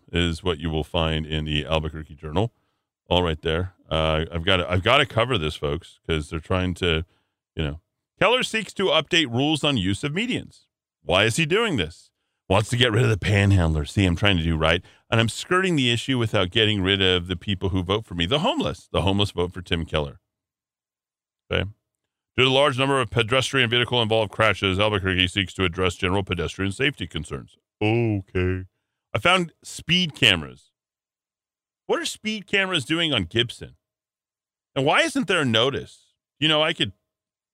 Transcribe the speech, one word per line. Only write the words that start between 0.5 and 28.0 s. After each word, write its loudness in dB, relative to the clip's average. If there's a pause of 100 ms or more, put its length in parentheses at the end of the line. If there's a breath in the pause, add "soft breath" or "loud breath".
you -4
will -2
find -2
in -4
the -2
Albuquerque -4
Journal. -2 (560)
All 2
right -2
there. -2 (160)
Uh, 0
I've -6
gotta, 2
I've 0
gotta 4
cover 0
this, -2
folks, -6
'cause -4
they're -4
trying -2
to, 0 (500)
you -4
know. -6 (380)
Keller 2
seeks -4
to -2
update 2
rules 0
on 2
use -2
of -4
medians. -6 (420)
Why 4
is 2
he 0
doing 0
this? -6 (400)
Wants 2
to -2
get 4
rid 2
of 4
the 0
panhandlers. 4
See, 2
I'm 2
trying 2
to 0
do 0
right. 2 (280 soft breath)
And 2
I'm 2
skirting 0
the 2
issue -2
without 0
getting 2
rid 2
of 2
the -2
people -4
who 0
vote -2
for -12
me. -2
The 0
homeless. -4
The 0
homeless 0
vote -4
for -12
Tim -4
Keller. -4 (1300)
Okay. -2 (680)
Due 4
to 4
the -
large 2
number 0
of -4
pedestrian 0
vehicle 0
involved 0
crashes, 2
Albuquerque 2
seeks -4
to -4
address 0
general -2
pedestrian -4
safety -4
concerns. -10 (240)
Okay. 0 (480)